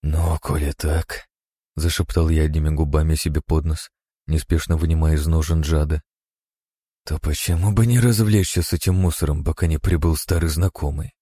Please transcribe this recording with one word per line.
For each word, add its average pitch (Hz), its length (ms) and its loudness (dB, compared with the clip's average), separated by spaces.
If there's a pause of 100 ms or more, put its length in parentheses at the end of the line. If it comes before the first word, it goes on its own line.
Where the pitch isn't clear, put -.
«Ну, 80 400 0
коли 73 320 -2
так», - 560 -4 (460)
зашептал 80 540 0
я 80 140 4
одними 78 260 0
губами 78 460 0
себе 76 260 -2
под 78 240 0
нос, 78 240 -4 (380)
неспешно 80 500 0
вынимая 80 380 2
из 76 120 0
ножен 80 340 2
джады, 78 400 0 (1040)
«то 76 140 -6
почему 85 520 -2
бы 107 140 4
не 120 140 2
развлечься 107 640 2
с - 120 -2
этим 90 220 0
мусором, 80 480 0
пока 78 240 -2
не 80 100 0
прибыл 80 380 0
старый 82 340 -2
знакомый? 76 720 -4